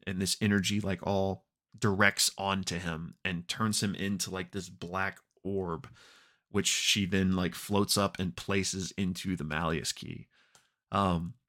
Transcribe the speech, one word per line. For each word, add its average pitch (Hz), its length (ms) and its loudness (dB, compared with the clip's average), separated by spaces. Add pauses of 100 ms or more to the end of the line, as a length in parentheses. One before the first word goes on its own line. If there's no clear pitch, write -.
and 95 160 -4
this 92 200 0
energy, 101 400 2
like, 95 260 -2
all 95 380 0 (340)
directs 101 580 6
onto 98 400 -2
him 85 460 -6
and 87 240 -4
turns 110 340 0
him 101 140 0
into, 98 340 -4
like, 92 220 -6
this 90 160 -8
black 92 520 -6 (240)
orb, 92 440 -4 (600)
which 101 180 0
she - 380 2
then, 92 320 4
like, 90 180 0
floats 101 420 0
up 98 220 2
and 87 160 -2
places 95 640 -2
into 92 400 -2
the - 80 -4
Malleus 80 480 0
key. - 340 -12 (640)
Um, 87 440 2 (120)